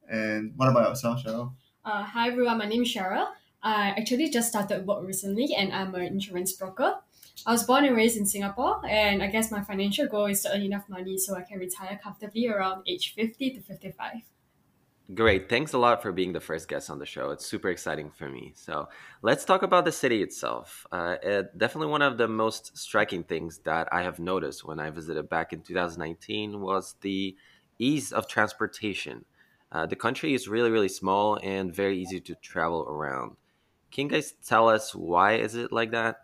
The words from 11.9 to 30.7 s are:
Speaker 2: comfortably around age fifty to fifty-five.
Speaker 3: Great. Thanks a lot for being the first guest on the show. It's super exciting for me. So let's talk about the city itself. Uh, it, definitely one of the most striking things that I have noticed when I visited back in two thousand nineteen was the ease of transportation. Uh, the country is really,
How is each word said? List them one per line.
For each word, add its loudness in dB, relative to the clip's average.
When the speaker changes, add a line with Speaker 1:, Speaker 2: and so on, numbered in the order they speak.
Speaker 2:
comfortably -4
around -2
age -4
fifty -2
to -14
fifty-five. -12
Speaker 3:
Great. 4
Thanks 0
a 2
lot 6
for -2
being 0
the -4
first -8
guest -6
on -8
the -8
show. -6
It's -8
super -2
exciting -4
for -10
me. -12
So -6
let's 2
talk 4
about 6
the 2
city 2
itself. -6
Uh, -2
it, -2
definitely 0
one 2
of 2
the 2
most -2
striking 0
things -6
that 0
I 2
have -4
noticed -4
when -8
I -6
visited -6
back -2
in -10
two -14
thousand -2
nineteen -8
was -2
the -2
ease 2
of -2
transportation. -2
Uh, -2
the -4
country -2
is 0
really, 2